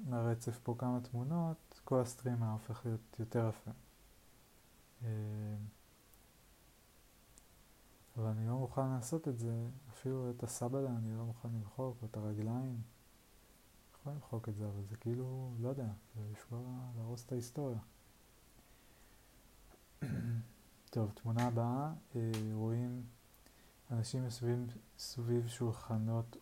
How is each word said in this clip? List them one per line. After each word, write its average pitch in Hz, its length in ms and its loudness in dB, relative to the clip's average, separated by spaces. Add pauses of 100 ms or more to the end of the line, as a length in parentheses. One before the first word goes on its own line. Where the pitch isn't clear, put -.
מהרצף 117 500 2
פה 123 200 0
כמה 123 220 2
תמונות, 156 840 0
כל 131 160 6
הסטרים 120 420 2
היה 113 100 4
הופך 110 340 -2
להיות 113 320 -2
יותר 113 300 4
יפה. - 220 -4 (1300)
אה, 117 60 -2 (3000)
אבל 110 100 2
אני 110 200 2
לא 123 120 2
מוכן 131 300 2
לעשות 131 400 0
את 123 100 0
זה, 117 280 0 (260)
אפילו 131 380 0
את 123 120 -4
הסבלה 131 480 0
אני 113 260 0
לא 117 80 -2
מוכן 117 240 -4
למחוק, 117 540 -2
או 113 80 -4
את - 60 -6
הרגליים. 113 640 0 (1200)
יכול 143 120 -6
למחוק 120 360 -6
את 104 80 -2
זה, 104 100 -2
אבל 101 240 -4
זה 110 60 -8
כאילו, 127 640 -2
לא 120 80 2
יודע, 135 200 0 (280)
זה 107 60 -4 (100)
לפגוע, 120 280 -6 (360)
להרוס 117 300 -4
את - 60 -4
ההיסטוריה. 123 460 -2 (2250)
<clears throat> - 40 -6 (840)
טוב, 110 240 2
תמונה 117 320 4
הבאה, 123 460 2 (240)
אה, 113 140 2 (220)
רואים 120 500 2 (880)
אנשים 123 340 2
יושבים 120 420 2 (320)
סביב 120 500 2
שולחנות 113 920 0